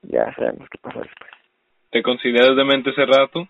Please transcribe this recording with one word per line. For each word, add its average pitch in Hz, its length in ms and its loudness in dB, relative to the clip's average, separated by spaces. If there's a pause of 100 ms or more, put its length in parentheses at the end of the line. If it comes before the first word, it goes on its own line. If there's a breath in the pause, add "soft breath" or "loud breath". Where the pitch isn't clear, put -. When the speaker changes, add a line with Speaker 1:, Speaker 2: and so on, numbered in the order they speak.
Speaker 1:
ya 57 320 -2
sabemos - 340 -8
qué - 80 -20
pasa - 220 -16
después. - 320 -18 (580)
Speaker 2:
¿Te 117 140 -4
consideras 123 520 2
de 135 80 2
mente 135 300 0
cerrada 135 340 2
tú? 175 220 -10